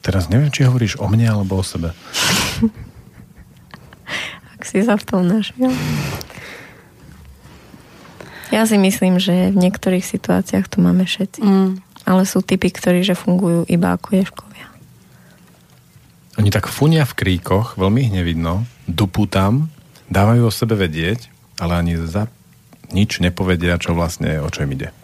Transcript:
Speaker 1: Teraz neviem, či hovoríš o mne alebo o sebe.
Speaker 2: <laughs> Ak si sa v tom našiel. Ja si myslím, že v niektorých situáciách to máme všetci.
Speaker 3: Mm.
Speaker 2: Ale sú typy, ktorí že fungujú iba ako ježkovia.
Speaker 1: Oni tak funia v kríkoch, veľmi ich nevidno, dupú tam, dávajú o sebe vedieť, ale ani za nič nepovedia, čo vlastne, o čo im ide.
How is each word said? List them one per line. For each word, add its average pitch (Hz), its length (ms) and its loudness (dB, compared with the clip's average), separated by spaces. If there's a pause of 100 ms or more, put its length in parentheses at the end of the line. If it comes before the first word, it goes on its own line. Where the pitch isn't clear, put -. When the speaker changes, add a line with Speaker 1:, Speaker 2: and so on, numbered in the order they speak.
Speaker 1:
Teraz 90 320 -2
neviem, 143 160 4
či 135 160 2
hovoríš 123 320 2
o 101 80 -6
mne 113 240 2
alebo 95 320 0
o - 20 -2
sebe. 85 300 -6 (640)
Speaker 2:
<laughs> 226 80 0 (1900)
Ak - 140 -18
si - 160 0
sa 208 160 2
v - 80 -6
tom 185 180 0
našiel. 220 460 0 (2750)
Ja 220 160 2
si 220 100 2
myslím, 190 400 2
že 185 380 2
v 196 40 2
niektorých 185 460 2
situáciách 190 640 -2
to - 140 0
máme 180 240 4
všetci. - 340 -6
Speaker 3:
Mm. 190 320 4 (320)
Speaker 2:
Ale 190 220 2
sú 190 160 0
typy, 185 260 0
ktorí 180 380 0
že 185 80 0
fungujú 175 560 0
iba 175 240 2
ako 185 240 -2
ježkovia. - 500 -4 (1700)
Speaker 1:
Oni 104 140 2
tak 110 160 0
funia 156 400 4
v - 80 -10
kríkoch, 98 640 -2
veľmi 101 240 2
ich 117 100 2
nevidno, 85 540 -2 (240)
dupú 95 400 0
tam, 113 400 2 (400)
dávajú 113 400 4
o - 20 0
sebe 113 220 -2
vedieť, 90 560 -2 (260)
ale 87 220 -2
ani 85 180 0
za 82 300 -4 (640)
nič 98 320 0
nepovedia, 87 560 0
čo 85 160 -2
vlastne, 82 480 -2
o 78 80 -4
čo 76 160 -6
im 69 80 -4
ide. - 160 -8 (140)